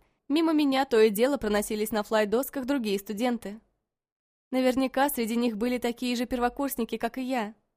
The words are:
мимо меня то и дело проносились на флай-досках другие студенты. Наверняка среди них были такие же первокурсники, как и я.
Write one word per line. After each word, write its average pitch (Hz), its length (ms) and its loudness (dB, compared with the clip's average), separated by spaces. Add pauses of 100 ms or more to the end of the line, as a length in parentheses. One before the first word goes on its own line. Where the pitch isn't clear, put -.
(280)
мимо 320 240 4
меня 277 320 4
то 240 160 2
и 220 80 8
дело 240 260 2
проносились 214 560 -2
на 208 120 0
флай-досках 220 600 0
другие 226 340 0
студенты. 220 600 -4 (960)
Наверняка 262 560 2
среди 233 280 -2
них 233 180 0
были 247 220 -2
такие 240 400 -4
же 247 80 -2
первокурсники, 240 720 -2
как 233 200 -6
и 262 40 -6
я. 247 340 -4 (220)